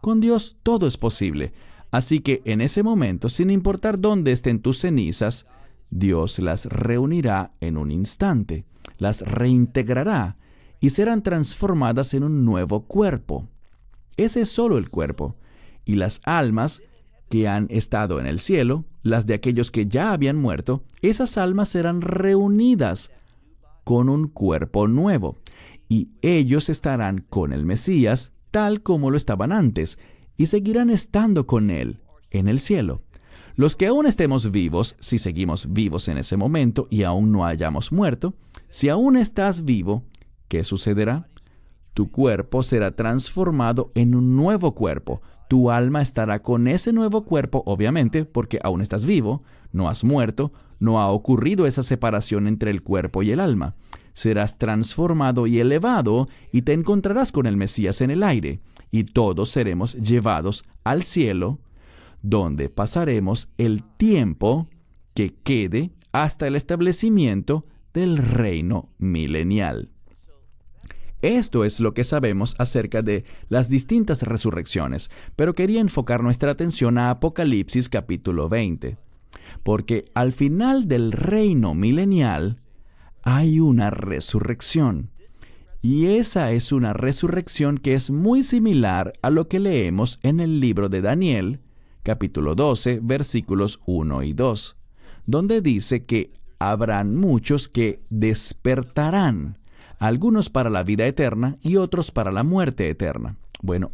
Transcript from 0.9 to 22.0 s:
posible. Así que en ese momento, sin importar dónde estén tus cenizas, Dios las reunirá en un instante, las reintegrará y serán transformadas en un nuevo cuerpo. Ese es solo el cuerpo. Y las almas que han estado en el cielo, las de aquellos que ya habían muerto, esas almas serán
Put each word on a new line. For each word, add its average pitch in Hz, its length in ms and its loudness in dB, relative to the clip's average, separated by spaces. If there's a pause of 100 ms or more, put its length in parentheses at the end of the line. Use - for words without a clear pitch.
posible. 87 540 -2 (380)
Así 127 300 0
que 139 260 0
en 110 160 0
ese 147 220 0
momento, 147 440 0
sin 170 220 0
importar 196 500 0
dónde 185 320 2
estén 120 300 0
tus 127 180 0
cenizas, 113 680 -2 (420)
Dios 87 500 0
las 90 280 -2
reunirá 120 920 -2
en 82 180 -4
un 73 140 -4
instante, 101 720 -2 (320)
las 101 240 -2
reintegrará 123 1160 0 (420)
y 160 100 4
serán 214 340 0
transformadas 147 920 0
en 135 100 0
un 147 200 2
nuevo 104 420 0
cuerpo. 143 640 -2 (680)
Ese 226 240 0
es 214 80 0
solo 233 280 2
el 101 120 -4
cuerpo. 73 480 -6 (480)
Y 104 100 0
las 98 300 0
almas 135 560 0 (480)
que 110 180 0
han 104 220 -2
estado 104 500 -2
en 64 60 -4
el 76 140 -4
cielo, 143 460 0 (160)
las 113 240 0
de 110 80 0
aquellos 117 380 -2
que 104 160 -2
ya 143 240 0
habían 143 240 0
muerto, 147 480 -2 (180)
esas 220 360 0
almas 196 320 0
serán 175 320 -2